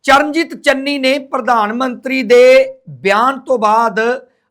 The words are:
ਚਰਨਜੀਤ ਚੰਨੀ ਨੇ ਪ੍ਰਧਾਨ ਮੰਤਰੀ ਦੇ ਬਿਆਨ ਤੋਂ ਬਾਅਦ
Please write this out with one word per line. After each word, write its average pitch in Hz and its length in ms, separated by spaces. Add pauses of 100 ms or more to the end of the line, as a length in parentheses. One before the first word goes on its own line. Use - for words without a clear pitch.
ਚਰਨਜੀਤ 302 520
ਚੰਨੀ 277 420
ਨੇ 262 220
ਪ੍ਰਧਾਨ 226 540
ਮੰਤਰੀ 262 500
ਦੇ 254 520 (140)
ਬਿਆਨ 202 500
ਤੋਂ 254 180
ਬਾਅਦ 220 420 (520)